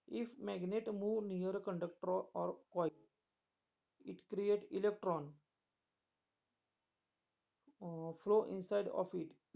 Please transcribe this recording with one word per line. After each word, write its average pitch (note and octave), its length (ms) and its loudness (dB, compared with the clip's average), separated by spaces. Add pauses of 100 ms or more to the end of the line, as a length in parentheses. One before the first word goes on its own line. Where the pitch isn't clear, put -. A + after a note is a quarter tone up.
(120)
If A3+ 160 -2 (120)
magnet G3+ 480 -2
move G#3+ 400 0
near F#3 240 0
a G3+ 100 -2
conductor F3+ 540 -2 (200)
or F3 180 0 (240)
coil, E3+ 180 2 (1080)
it F#3 180 -10 (100)
create G3+ 380 2
electron, F#3+ 560 0 (2500)
uh, E3 300 -6
flow G#3 280 4 (100)
inside G3 420 0
of F#3 240 -2
it, D#3+ 180 -4 (220)